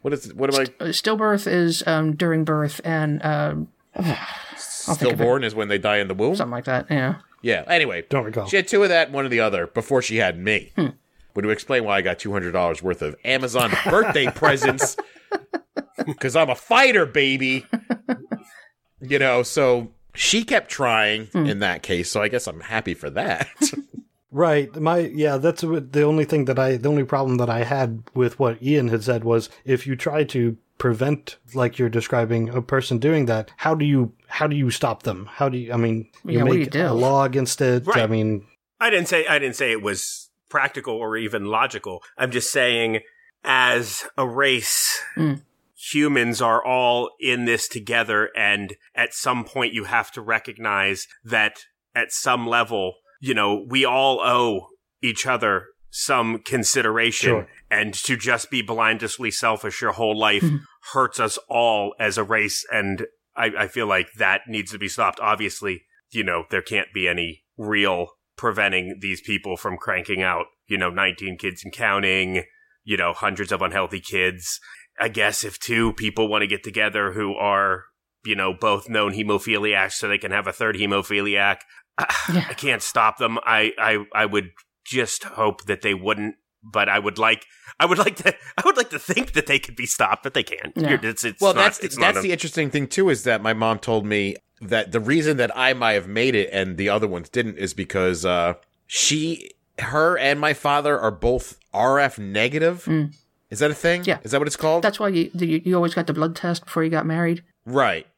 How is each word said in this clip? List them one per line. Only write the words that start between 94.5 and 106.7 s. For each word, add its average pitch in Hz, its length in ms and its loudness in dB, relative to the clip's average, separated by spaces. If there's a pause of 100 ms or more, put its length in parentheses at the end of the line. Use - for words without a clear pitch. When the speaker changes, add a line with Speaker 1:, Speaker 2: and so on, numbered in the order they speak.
Speaker 1:
that 104 320 -2
the 117 80 2
reason 147 360 2
that 120 200 0
I 127 160 4
might 117 200 2
have 98 160 0
made 117 260 0
it 98 180 2
and 95 240 -2
the 98 120 0
other 107 180 2
ones 87 220 -6
didn't 113 300 -2
is 95 160 -4
because, 92 500 0
uh, 87 300 2 (340)
she, 156 640 -2 (280)
her 151 400 2
and 143 220 2
my 151 120 2
father 147 460 2
are 107 140 0
both 117 460 -2 (140)
R 127 280 6
F 139 180 2
negative. 131 680 2
Speaker 2:
Mm. 151 280 2 (360)
Speaker 1:
Is 104 100 -6
that 147 100 4
a 147 40 -4
thing? 170 300 0
Speaker 2:
Yeah. 180 200 0
Speaker 1:
Is 110 80 -4
that 139 80 4
what 147 80 0
it's - 80 -4
called? 160 260 2
Speaker 2:
That's 202 160 0
why 208 120 0
you, 165 240 2
you, 165 300 0
you 180 120 2
always 170 180 2
got 170 140 -2
the 160 40 0
blood 165 220 0
test 170 300 -4
before - 180 -2